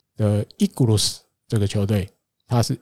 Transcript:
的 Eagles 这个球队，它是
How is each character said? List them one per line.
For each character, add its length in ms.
的 260
Eagles 640
这 100
个 80
球 200
队， 200
它 160
是 200